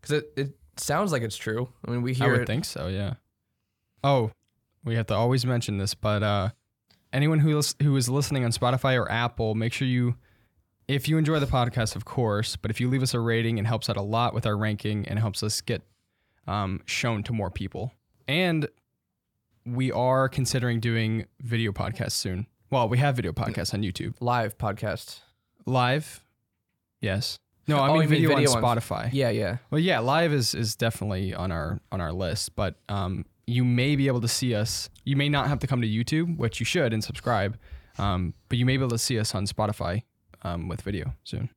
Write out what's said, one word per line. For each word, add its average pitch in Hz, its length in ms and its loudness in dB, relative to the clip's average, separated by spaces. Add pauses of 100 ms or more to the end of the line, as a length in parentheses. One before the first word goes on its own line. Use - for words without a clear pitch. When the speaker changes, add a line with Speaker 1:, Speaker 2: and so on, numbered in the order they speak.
Speaker 1:
'Cause - 100 -12
it, 151 240 -4
it 139 140 -4 (260)
sounds 175 360 0
like 123 100 0
it's 107 160 -4
true. 113 320 -4 (160)
I 117 60 -6
mean, 120 100 -2
we 127 80 -2
Speaker 2:
I 131 40 -2
Speaker 1:
hear 123 180 4
Speaker 2:
would 123 100 4
Speaker 1:
it. 117 40 -2
Speaker 2:
think 113 200 -2
so, - 220 -6
yeah. 101 260 -2 (880)
Oh, 131 300 2 (520)
we 113 120 0
have 113 100 0
to 110 80 0
always 120 320 2
mention 117 320 0
this, 95 160 -2
but, 104 280 0
uh, 104 280 2 (640)
anyone 151 260 4
who 151 160 6
lis-, 147 280 0
who 147 140 4
is 123 120 2
listening 135 360 0
on 117 60 2
Spotify 127 480 2
or 110 120 0
Apple, 117 440 0
make 113 180 0
sure 139 140 -2
you, 123 300 2 (720)
if 139 200 0
you 156 80 4
enjoy 156 220 4
the 139 80 2
podcast, 120 500 2
of 107 80 -8
course, 110 520 0
but - 160 -6
if - 80 -4
you 123 80 2
leave 127 160 2
us 127 100 -2
a 117 60 0
rating, 113 380 2
it 110 80 0
helps 113 220 -2
out 101 80 0
a 101 60 -2
lot 113 320 0
with 113 120 -2
our 104 100 2
ranking 107 500 -2
and 104 120 -2
helps 110 240 -2
us 104 180 -2
get, - 220 -4 (680)
um, 95 380 -2
shown 113 360 -2
to - 100 -4
more 101 180 -2
people. 98 420 -6 (340)
And 160 420 0 (960)
we 123 280 0
are 127 360 2
considering 120 520 0
doing 113 460 0 (140)
video 117 320 -2
podcasts - 400 -4
soon. 95 340 -4 (240)
Well, 123 180 2
we 123 100 2
have 139 180 2
video 98 160 -2
podcasts - 400 -2
on 104 100 -2
YouTube. 101 380 -4
Speaker 1:
Live 120 380 0
podcasts. 101 640 -6 (460)
Speaker 2:
Live? 127 540 0 (800)
Yes. - 380 -2 (300)
No, 147 100 2
I 135 100 4
Speaker 1:
Oh, 147 60 6
Speaker 2:
mean 160 80 6
Speaker 1:
you 147 60 4
mean - 20 2
Speaker 2:
video 156 220 6
on - 60 6
Speaker 1:
video 127 220 4
ones. 127 40 2 (200)
Speaker 2:
Spotify. 110 280 -4
Speaker 1:
Yeah, 131 180 2
yeah. 107 280 -2 (120)
Speaker 2:
Well, 151 80 2
yeah, 165 220 2
live 147 320 2
is, 131 220 0
is 107 200 -2
definitely 101 580 -2
on 92 200 -2
our, 82 280 -4 (120)
on 95 80 -4
our 82 120 -4
list, 90 440 -4
but, 98 180 -2 (140)
um, 95 360 -4 (220)
you 120 160 0
may 123 320 4
be 139 120 2
able 123 160 0
to 113 60 0
see 123 260 0
us. 107 340 -2 (160)
You 139 120 0
may 143 120 2
not 143 200 2
have 143 100 0
to - 80 -4
come 127 160 0
to 117 40 0
YouTube, 156 520 0
which 117 220 -2
you 120 40 -2
should, 127 300 2
and 110 100 0
subscribe. 104 540 -2 (400)
Um, 92 340 0 (160)
but 131 80 0
you 120 80 2
may 131 140 2
be 131 40 2
able 131 140 0
to - 20 0
see 113 200 0
us 107 160 0
on 101 120 -2
Spotify, 104 560 -2 (380)
um, 85 260 -4
with - 140 -6
video 104 320 -4 (120)
soon. - 320 -6